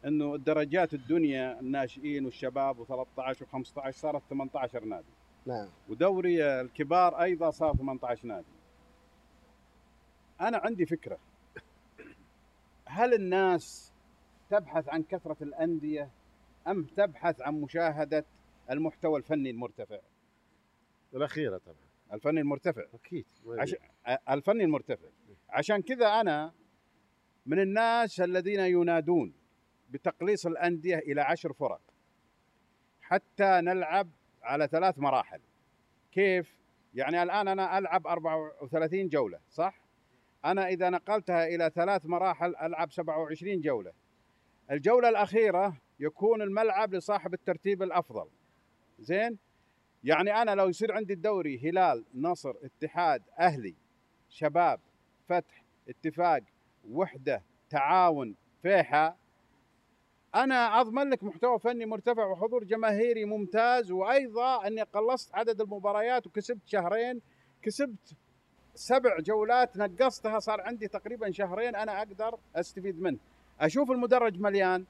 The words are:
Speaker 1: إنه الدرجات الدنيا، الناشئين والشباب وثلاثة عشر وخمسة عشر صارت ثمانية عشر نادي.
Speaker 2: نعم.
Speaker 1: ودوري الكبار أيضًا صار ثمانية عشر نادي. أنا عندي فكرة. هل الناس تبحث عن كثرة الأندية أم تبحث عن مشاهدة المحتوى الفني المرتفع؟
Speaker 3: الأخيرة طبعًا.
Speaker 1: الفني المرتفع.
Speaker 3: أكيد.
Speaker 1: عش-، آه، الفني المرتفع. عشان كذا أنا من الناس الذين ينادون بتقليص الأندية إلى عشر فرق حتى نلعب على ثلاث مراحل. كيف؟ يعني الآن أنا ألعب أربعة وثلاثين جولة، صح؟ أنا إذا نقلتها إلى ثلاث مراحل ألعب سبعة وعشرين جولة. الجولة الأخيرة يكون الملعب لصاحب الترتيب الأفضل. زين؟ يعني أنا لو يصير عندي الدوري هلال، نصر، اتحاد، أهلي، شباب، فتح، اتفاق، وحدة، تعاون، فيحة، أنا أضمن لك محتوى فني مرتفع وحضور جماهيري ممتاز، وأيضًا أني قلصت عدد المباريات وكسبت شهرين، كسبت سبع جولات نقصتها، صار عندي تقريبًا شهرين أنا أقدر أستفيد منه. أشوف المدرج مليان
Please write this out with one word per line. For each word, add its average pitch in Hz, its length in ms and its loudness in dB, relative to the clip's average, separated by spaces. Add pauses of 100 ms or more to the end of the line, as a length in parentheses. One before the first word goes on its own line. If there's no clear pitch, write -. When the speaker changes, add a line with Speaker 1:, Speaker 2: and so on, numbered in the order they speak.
Speaker 1:
إنه 147 300 -2
الدرجات 151 600 0
الدنيا، 131 680 0
الناشئين 139 640 -4
والشباب 131 540 -4
وثلاثة 127 440 -8
عشر 131 220 -6
وخمسة 131 380 -12
عشر 135 160 -8
صارت 147 320 -4
ثمانية 135 240 -6
عشر 123 300 -6
نادي. 98 200 -10 (420)
Speaker 2:
نعم. 110 220 -8 (200)
Speaker 1:
ودوري 175 560 2
الكبار 143 800 2
أيضًا 170 280 0
صار 151 260 0
ثمانية 131 260 -4
عشر 120 240 -6
نادي. 95 200 -10 (1900)
أنا 220 180 0
عندي 190 280 0
فكرة. 160 320 -6 (1700)
هل 233 300 2
الناس 185 760 0 (580)
تبحث 160 380 0
عن 160 140 -4
كثرة 165 400 -8
الأندية 151 680 -4 (580)
أم 185 160 -2 (120)
تبحث 175 440 0
عن 139 140 -4
مشاهدة 151 680 -2 (460)
المحتوى 156 480 -2
الفني 139 320 -4
المرتفع؟ 113 480 -10 (1160)
Speaker 3:
الأخيرة 135 520 -4
طبعًا. - 240 -20 (260)
Speaker 1:
الفني 151 240 0
المرتفع. 143 420 -2 (120)
Speaker 3:
أكيد. 147 300 -12 (240)
Speaker 1:
عش-، 120 260 -4 (320)
آه، 123 120 0 (120)
الفني 196 340 0
المرتفع. 147 440 -2 (420)
عشان 190 320 0
كذا 226 380 2
أنا 160 320 -2 (920)
من 151 140 2
الناس 220 600 2
الذين 180 400 0
ينادون 170 800 2 (500)
بتقليص 175 560 -2
الأندية 170 520 0
إلى 147 220 -2
عشر 156 320 0
فرق 117 280 -4 (1200)
حتى 190 600 2
نلعب 180 480 0 (340)
على 143 300 0
ثلاث 170 260 2
مراحل. 131 420 0 (720)
كيف؟ 185 420 2 (400)
يعني 147 280 0
الآن 196 260 0
أنا 190 300 0
ألعب 180 280 0
أربعة 160 460 -2 (100)
وثلاثين 160 460 0
جولة، 123 300 0 (120)
صح؟ 175 300 -4 (640)
أنا 185 240 0
إذا 180 220 0
نقلتها 180 560 0
إلى 165 280 0
ثلاث 175 320 0
مراحل 175 560 0
ألعب 165 300 -4
سبعة 160 260 -4
وعشرين 165 420 -4
جولة. 120 320 -2 (800)
الجولة 208 380 4
الأخيرة 202 680 2 (240)
يكون 208 420 0
الملعب 202 520 0
لصاحب 196 400 -2
الترتيب 180 480 -2
الأفضل. 160 440 -2 (720)
زين؟ 196 380 -2 (640)
يعني 185 380 4
أنا 214 120 2
لو 196 140 4
يصير 214 240 -2
عندي 196 200 -4
الدوري 165 580 -2
هلال، 165 340 2 (100)
نصر، 139 400 -4 (100)
اتحاد، 151 580 -2 (160)
أهلي، 139 360 0 (540)
شباب، 151 520 2 (480)
فتح، - 360 -4 (240)
اتفاق، 156 520 0 (500)
وحدة، 131 520 -2 (280)
تعاون، 160 640 4 (280)
فيحة، 165 540 4 (1160)
أنا 240 460 4
أضمن 254 300 2
لك 247 140 -2
محتوى 214 340 2
فني 233 280 -2
مرتفع 220 400 0
وحضور 208 380 -2
جماهيري 220 600 2
ممتاز، 214 640 0
وأيضًا 233 760 2
أني 220 160 -2
قلصت 226 520 -2
عدد 220 260 0
المباريات 208 640 -2
وكسبت 208 400 -6
شهرين، 220 540 -2 (420)
كسبت 220 520 -4 (600)
سبع 247 460 0
جولات 214 560 2
نقصتها، 214 640 0
صار 214 220 -2
عندي 214 280 -8
تقريبًا 214 420 -6
شهرين 202 460 -4
أنا 208 220 -4
أقدر 214 360 -6 (220)
أستفيد 180 460 -6
منه. 165 160 -2 (420)
أشوف 233 300 2
المدرج 240 500 4
مليان 190 500 2